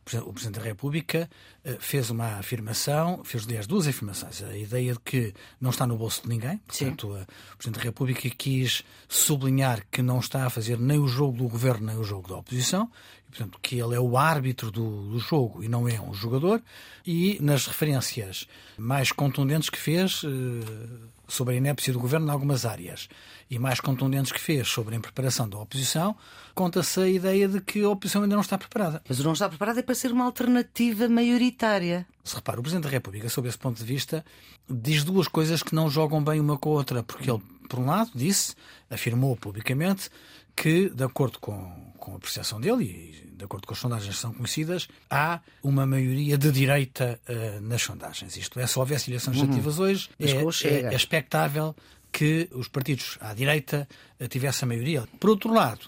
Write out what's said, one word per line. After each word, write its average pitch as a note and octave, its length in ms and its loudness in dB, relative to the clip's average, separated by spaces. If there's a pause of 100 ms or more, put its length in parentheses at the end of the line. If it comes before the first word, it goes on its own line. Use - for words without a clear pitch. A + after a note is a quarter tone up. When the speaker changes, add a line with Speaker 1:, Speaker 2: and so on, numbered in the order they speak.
Speaker 1:
O - 80 -20
Presi-, A#2 140 -4
o - 80 -10
Presidente G#2+ 280 -8
da G#2+ 60 -8
República, D3 640 -2 (360)
eh, B2 160 -4
fez B2+ 280 -2
uma A2+ 280 -2
afirmação, C3+ 880 -2
fez, A2+ 180 -6
aliás, A2 240 -6
duas D#3+ 220 2
afirmações. - 520 -6
A G2+ 160 -10
ideia B2 360 -2
de A#2 80 -6
que A#2 320 -2 (260)
não B2+ 100 0
está B2+ 160 2
no A#2+ 120 0
bolso A2 260 -4
de A2+ 60 -6
ninguém, A#2+ 400 -2
Speaker 2:
Sim. - 160 -2
Speaker 1:
portanto, G#2 320 -6
eh, F#2+ 80 -10 (280)
o - 40 -20
Presidente A2 220 -6
da A2 40 -4
República B2+ 460 -2
quis C3 560 0 (240)
sublinhar C3+ 840 2
que C3 100 0
não B2 180 2
está C3 260 -2
a B2 40 2
fazer A2+ 300 -2
nem C#3 180 4
o C#3+ 120 4
jogo B2+ 280 2
do B2 120 0
governo, A2+ 380 2
nem A2 100 -4
o A2 80 -2
jogo F#2 240 -8
da F#2 80 -8
oposição, D3 520 -2 (380)
e, - 40 -20
portanto, - 300 -10
que - 160 -2
ele A#2+ 180 0
é B2 40 2
o B2 180 2
árbitro C3 540 2
do, G#2 380 -6
do A#2 100 -4
jogo A#2+ 420 0
e G#2+ 60 -6
não A#2+ 220 0
é A2+ 100 -2
um F#2 140 -10
jogador, C3+ 500 0 (420)
e F3+ 360 2
nas C#3+ 260 2
referências B2 800 -2 (300)
mais B2 340 0
contundentes C#3+ 580 2
que - 80 -6
fez, F3+ 460 0
eh, A#2 840 -6 (180)
sobre B2+ 280 0
a - 20 2
inépcia C#3 340 2
do B2 80 0
governo D3+ 280 2
em - 20 0
algumas C#3 360 0
áreas F#2 440 -8 (400)
e A#2+ 100 -4
mais B2+ 220 0
contundentes C3+ 500 0
que - 80 -4
fez C#3 300 0
sobre A2 260 -2
a - 20 -2
impreparação B2+ 520 -2
da G#2 80 -10
oposição, C3+ 580 -2 (400)
conta-se F#3 460 2
a F#3 80 6
ideia F#3+ 400 4
de G3 100 0
que G#3 240 -2
a G3+ 60 4
oposição G3+ 340 0
ainda G3+ 120 4
não G#3 60 4
está - 160 0
preparada. D#3+ 520 -2
Speaker 2:
Mas B2+ 100 0
o C#3 40 0
não D#3+ 100 4
está F3+ 160 0
preparado G#3 280 -2
é B3+ 40 2
para B3 120 0
ser A#3+ 200 0
uma B3 100 4
alternativa A#3+ 840 2
maioritária. A#3 960 4 (160)
Speaker 1:
Se - 120 -8
repara, - 240 -4
o A#2+ 40 -4
Presidente D#3+ 220 -2
da C#3 40 -2
República, A2 380 -4
sob B2 200 -2
esse A#2+ 100 -6
ponto A#2+ 200 -4
de A2+ 60 -10
vista, C#3 400 -4 (460)
diz C#3+ 340 0
duas F#3 240 2
coisas D#3+ 340 2
que - 140 -2
não D#3+ 140 4
jogam D3+ 340 2
bem D#3 160 2
uma D3 180 2
com D3+ 120 -2
a D3+ 40 4
outra, C3 300 0
porque - 260 -6
ele, A2+ 120 0 (260)
por B2 120 -4
um B2+ 80 2
lado, G#3+ 280 2
disse, D3+ 400 0 (340)
afirmou B2 460 2
publicamente, C3 760 -2 (480)
que, E3+ 320 4
de B2 140 -2
acordo C3 360 0
com, F#2 600 -12
com F#2+ 160 -14
a F#2+ 40 -12
percepção G#2 400 -6
dele G#3 240 2
e F2 440 -10 (100)
de G2 80 -12
acordo - 220 -12
com A2+ 80 -8
as - 40 -8
sondagens G#2+ 360 -4
que - 40 -6
são A#2 140 -6
conhecidas, D#3 540 -4 (200)
há D3 320 0 (220)
uma C3+ 240 2
maioria C3+ 540 2
de D3+ 120 6
direita, C3 760 2
eh, A2 340 -4
nas A2 220 -2
sondagens. - 520 -10
Isto F#2+ 240 -8
é, B2+ 60 0
se B2+ 140 0
houvesse C3 320 0
eleições B2 260 -2
Speaker 2:
Uhum. C#3+ 60 4
Speaker 1:
legislativas C#3 360 2
hoje, F#3+ 300 0 (100)
Speaker 2:
Mas D3 120 2
Speaker 1:
é, C3+ 100 2
Speaker 2:
com D#3 60 2
o E3+ 40 0
Chega. C#3+ 380 2
Speaker 1:
é, B2+ 40 0
é - 20 0
expectável D#3 800 0 (360)
que D#3+ 400 2
os B2+ 160 -8
partidos - 540 -2
à G#2+ 140 -10
direita, C#3+ 520 0 (320)
eh, A#2+ 80 -6
tivessem C3 380 -2
a B2 40 0
maioria. A#2+ 380 -2 (120)
Por G3 100 6
outro A3 240 4
lado D#3 340 4